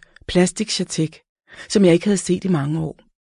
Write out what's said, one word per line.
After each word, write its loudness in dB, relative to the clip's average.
plastikchatek, -2
som 4
jeg 6
ikke 2
havde 2
set -4
i -4
mange -2
år. -8